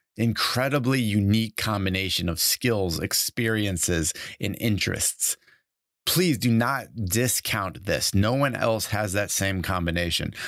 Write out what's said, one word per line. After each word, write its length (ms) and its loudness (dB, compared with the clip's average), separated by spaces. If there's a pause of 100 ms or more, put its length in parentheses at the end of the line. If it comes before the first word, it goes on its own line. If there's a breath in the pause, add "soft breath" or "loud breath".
(160 soft breath)
incredibly 840 0
unique 560 2
combination 720 -2
of 120 -2
skills, 580 0
experiences, 1120 0 (280 loud breath)
and 200 -4
interests. 760 0 (720 soft breath)
Please 320 4
do 120 2
not 360 2 (180)
discount 800 -2
this. 300 0
No 180 4
one 240 0
else 300 0
has 260 -2
that 180 0
same 320 0
combination. 680 -2 (160 loud breath)